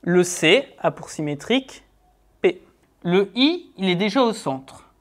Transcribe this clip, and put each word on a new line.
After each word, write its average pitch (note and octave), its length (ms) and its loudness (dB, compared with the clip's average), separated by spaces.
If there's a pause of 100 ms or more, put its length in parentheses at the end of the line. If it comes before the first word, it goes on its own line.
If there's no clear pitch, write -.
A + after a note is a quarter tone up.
Le F3+ 200 2
C F3+ 460 2 (100)
a E3 120 0
pour - 200 -16
symétrique D#3+ 720 -4 (580)
P. F3+ 200 0 (400)
Le F#3+ 320 0
I, D#4 420 0
il F#3+ 120 -2
est F3 80 0
déjà G#3+ 260 0
au A#3 100 2
centre. - 560 -10 (120)